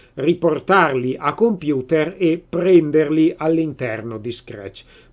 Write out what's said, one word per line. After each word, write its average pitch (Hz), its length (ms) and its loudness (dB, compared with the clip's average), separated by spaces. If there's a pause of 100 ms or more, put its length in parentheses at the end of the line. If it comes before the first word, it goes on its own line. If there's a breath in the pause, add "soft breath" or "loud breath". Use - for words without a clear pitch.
(160 loud breath)
riportarli 147 1000 0
a 147 180 -2
computer 156 840 0
e 170 320 0
prenderli 160 880 4
all'interno 131 800 -4
di 110 140 -10
Scratch. 101 520 -14 (300 soft breath)